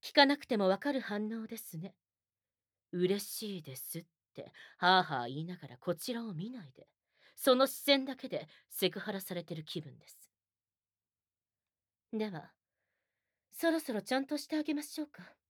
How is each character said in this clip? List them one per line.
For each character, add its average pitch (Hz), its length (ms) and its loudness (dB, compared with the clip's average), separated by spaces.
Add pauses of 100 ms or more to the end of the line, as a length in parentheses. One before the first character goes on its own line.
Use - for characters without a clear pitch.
聞 - 120 -12
か 285 120 10
な 277 100 4
く - 80 -14
て 247 120 0
も 196 120 4
わ 190 100 4
か 285 140 -2
る 269 80 0
反 214 260 -4
応 220 200 -6
で 226 100 -10
す - 220 -12
ね。 185 160 -10 (960)
嬉 180 320 2
し 202 340 -8
い 160 40 -10
で 135 140 -12
す - 240 -10
っ - 60 -16 (280)
て、 - 180 -14 (260)
は 185 200 8
あ 180 40 4
は 147 200 -2
あ 120 40 -4
言 131 120 -6
い 160 60 -4
な 180 120 -8
が 147 120 -16
ら 123 100 -18
こ 175 160 -2
ち - 180 -8
ら 233 120 -6
を 214 100 -10
見 185 160 -6
な 240 160 -12
い 127 60 -20
で、 - 140 -20 (480)
そ 262 200 6
の 262 120 4
視 - 140 -6
線 277 240 4
だ 269 100 -8
け 254 140 -12
で 156 200 -6 (200)
セ - 220 0
ク 202 100 -8
ハ 214 120 -6
ラ 196 80 -4
さ 190 140 -8
れ 175 80 -4
て 170 120 -8
る 160 100 -8
気 165 160 -6
分 131 180 -14
で - 80 -20
す。 - 240 -20 (1800)
で 214 160 -2
は、 165 240 -10 (1000)
そ - 180 2
ろ 320 100 2
そ 277 120 -6
ろ 208 100 0
ち - 100 -2
ゃ 262 80 4
ん 269 60 -2
と 302 120 -2
し - 80 -6
て 320 100 -2
あ 302 60 2
げ 302 120 0
ま 294 80 -4
し - 180 -10
ょ 302 40 -2
う - 40 -14
か。 - 260 -20 (160)